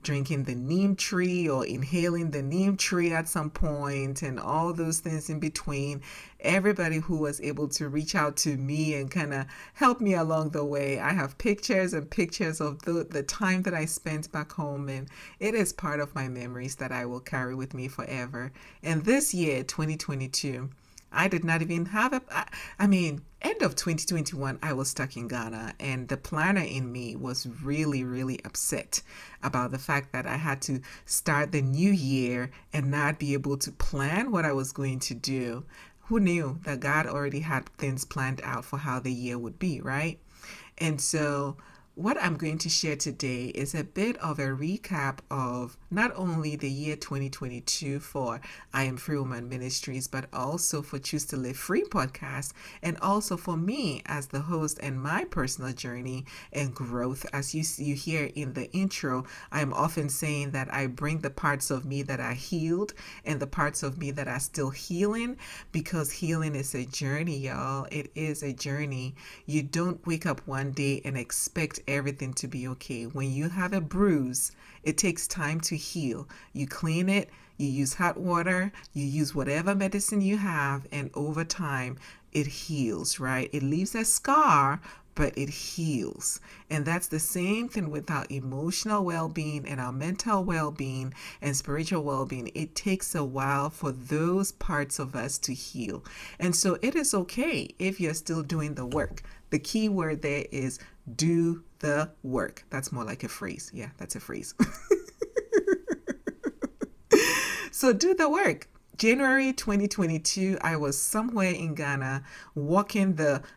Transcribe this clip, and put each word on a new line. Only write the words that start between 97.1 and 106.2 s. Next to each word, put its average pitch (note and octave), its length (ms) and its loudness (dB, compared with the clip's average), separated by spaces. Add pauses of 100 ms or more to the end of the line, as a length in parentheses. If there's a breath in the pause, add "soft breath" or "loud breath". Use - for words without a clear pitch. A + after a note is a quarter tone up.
okay A#3+ 640 0
if F#3+ 200 0
you're D#3+ 140 2
still D#3+ 280 -2
doing D3+ 320 0
the B2+ 120 -6
work. - 360 -2 (280 loud breath)
The - 80 4
key A3 300 2
word D#3+ 340 0
there C#3+ 300 0
is C3 260 -2 (380 loud breath)
do E3 480 4 (160)
the D3+ 300 2 (120)
work. B2+ 480 -2
That's C#3+ 220 -4
more C3+ 120 -2
like - 200 -6
a - 40 -6
phrase. - 460 -8
Yeah, B2 140 -8 (100)
that's F3+ 160 -8
a - 60 -6
phrase. - 380 -8
<laughs> A#3 60 8 (3000 loud breath)